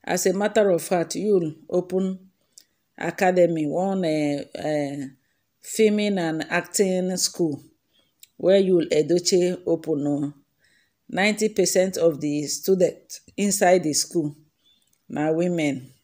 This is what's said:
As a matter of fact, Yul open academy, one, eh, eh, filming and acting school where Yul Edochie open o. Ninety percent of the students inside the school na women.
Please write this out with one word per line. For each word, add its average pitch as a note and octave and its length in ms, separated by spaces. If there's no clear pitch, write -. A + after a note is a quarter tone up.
As F3+ 220
a F#3+ 80
matter G#3 380
of E3+ 120
fact, E3+ 320
Yul F3+ 400
open F#3 500
academy, E3+ 680
one, F#3 400
eh, D3+ 380
eh, C#3+ 500
filming G#3 580
and D#3+ 320
acting F#3 680
school D#3 440
where F#3+ 220
Yul F#3 300
Edochie F3 760
open D#3+ 400
o. C#3+ 260
Ninety G#3+ 400
percent F#3 480
of E3 220
the D3 260
students - 760
inside F#3 460
the D3+ 100
school D3 420
na D3+ 240
women. D#3+ 600